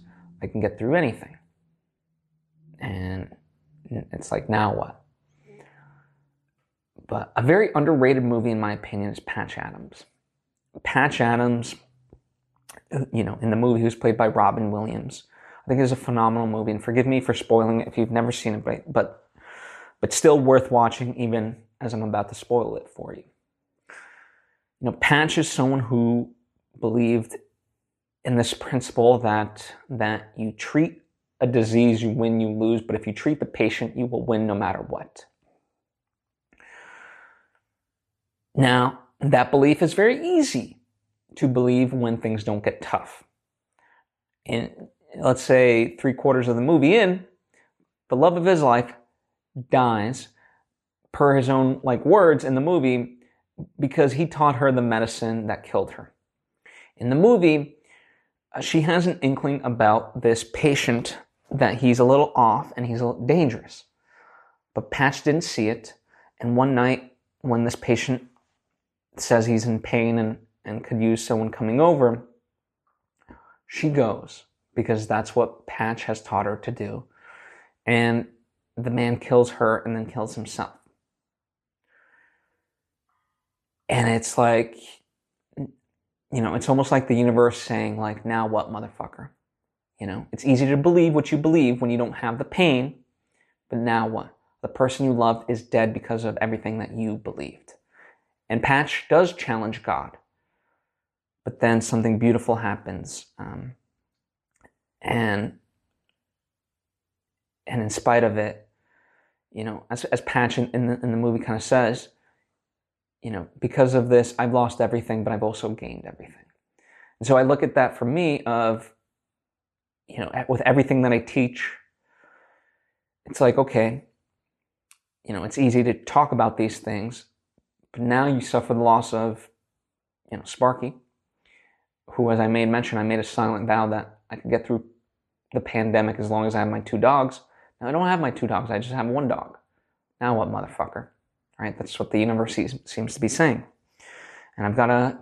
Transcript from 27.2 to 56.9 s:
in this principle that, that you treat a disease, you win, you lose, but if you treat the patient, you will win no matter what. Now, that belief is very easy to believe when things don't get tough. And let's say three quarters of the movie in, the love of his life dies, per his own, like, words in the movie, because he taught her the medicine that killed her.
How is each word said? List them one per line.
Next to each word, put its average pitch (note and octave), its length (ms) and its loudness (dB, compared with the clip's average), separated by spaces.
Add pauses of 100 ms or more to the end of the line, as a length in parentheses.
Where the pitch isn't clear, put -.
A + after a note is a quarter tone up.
in B2+ 120 0
this A#2 180 0
principle B2 640 2
that, G#2+ 560 -4 (140)
that A2 480 -4
you A2 160 -6
treat - 500 -2 (380)
a B2+ 60 2
disease, A#2 560 4
you A2+ 80 0
win, A2+ 300 0
you A2 100 -2
lose, A2 300 0
but G#2+ 160 -6
if - 100 -8
you G#2+ 60 -4
treat D3 280 -4
the - 60 -6
patient, A2+ 500 -2
you B2 100 -4
will A#2+ 180 -6
win A2 220 0
no G#2 80 -2
matter G2 260 -4
what. - 440 -12 (3250)
Now, B2+ 460 4 (200)
that B2+ 300 4
belief D3 320 6
is D#3+ 120 2
very B3+ 300 2 (120)
easy B3+ 440 -2 (560)
to - 100 0
believe B2 460 2
when A#2+ 240 -2
things A2 260 -4
don't G#2 220 -4
get - 180 -4
tough. - 400 -6 (1200)
And - 420 -8 (280)
let's C3 260 0
say B2 540 4
three C3 160 -2
quarters B2+ 360 0
of A#2 80 0
the A#2 60 -2
movie D3+ 340 4
in, F#3 280 2 (840)
the C3 80 0
love E3+ 200 4
of E3+ 80 -2
his F3+ 180 4
life B2 300 2 (800)
dies, A#2+ 580 0 (840)
per C#3+ 240 4
his C3 120 2
own, C3 360 2
like, B2+ 200 -2
words E3 380 6
in C3 140 -2
the C3 40 0
movie, C3 580 0 (600)
because C#3+ 340 2
he D#3 140 -2
taught D3 300 0
her C3+ 160 2
the B2+ 100 2
medicine A2+ 640 -2
that G#2 160 -6
killed - 300 -4
her. - 200 -20 (840)